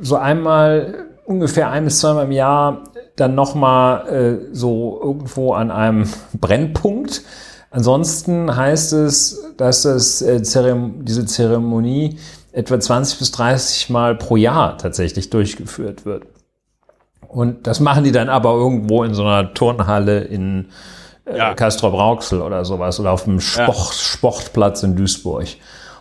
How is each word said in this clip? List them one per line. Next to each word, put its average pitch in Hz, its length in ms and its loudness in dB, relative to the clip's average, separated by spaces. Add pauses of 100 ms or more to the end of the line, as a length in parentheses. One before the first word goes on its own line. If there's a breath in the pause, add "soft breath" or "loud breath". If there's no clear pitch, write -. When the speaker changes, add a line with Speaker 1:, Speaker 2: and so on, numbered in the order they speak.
Speaker 1:
so 139 160 0
einmal, 156 920 2 (200)
ungefähr 170 440 0
ein 151 140 -2
bis 143 160 0
zweimal 151 260 2
im 135 60 -4
Jahr, 139 520 2 (320)
dann 131 180 2
noch 139 200 2
mal, 127 540 2
äh, 120 460 0
so 117 480 -2
irgendwo 135 520 -2
an 113 160 0
einem 107 380 2 (140)
<laughs> - 180 -16
Brennpunkt. 160 840 -2 (480 loud breath)
Ansonsten 160 840 0
heißt 147 400 0
es, 151 500 0 (120)
dass 127 260 2
das, 127 400 0
äh, 120 200 2
Zerem-, 123 600 0
diese 113 220 -2
Zeremonie 117 920 0 (340 loud breath)
etwa 123 280 -2
zwanzig 127 380 -2
bis 127 140 -4
dreißig - 580 -2
Mal 120 260 2
pro 117 200 0
Jahr 113 420 2
tatsächlich 90 520 -4
durchgeführt 104 760 -4
wird. 98 180 -8 (1000)
Und 120 400 -4
das 113 140 0
machen 147 240 4
die 139 80 4
dann 120 160 2
aber 120 240 4
irgendwo 117 520 2
in 110 100 -2
so 104 100 0
einer 101 300 2
Turnhalle 104 680 2
in, 95 480 -4 (560 loud breath)
äh, - 140 -6
Speaker 2:
Ja. 110 160 0
Speaker 1:
Castrop-Rauxel 104 880 0
oder 90 240 -4
sowas 90 340 -4
oder 95 120 0
auf 92 120 0
dem 98 120 2
Speaker 2:
Ja. 90 40 0
Speaker 1:
Sport-, 120 540 0
Sportplatz - 880 -2
in 95 140 0
Duisburg. 92 500 -4 (540 loud breath)